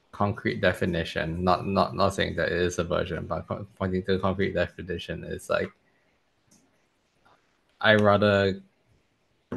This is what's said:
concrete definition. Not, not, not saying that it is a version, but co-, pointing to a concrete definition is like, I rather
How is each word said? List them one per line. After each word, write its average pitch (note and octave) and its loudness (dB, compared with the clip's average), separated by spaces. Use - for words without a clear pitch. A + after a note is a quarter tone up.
concrete - -2
definition. E2 0
Not, F2+ 2
not, F#2+ 0
not G2 2
saying F2 -2
that D#2+ 0
it E2+ -2
is F2 -2
a E2+ 0
version, E2+ -4
but E2 -6
co-, G2 -8
pointing F#2 -2
to F#2+ 0
a F2+ 0
concrete F#2+ -2
definition E2+ -6
is D#2+ -10
like, F2 0
I G#2+ 6
rather G2+ 4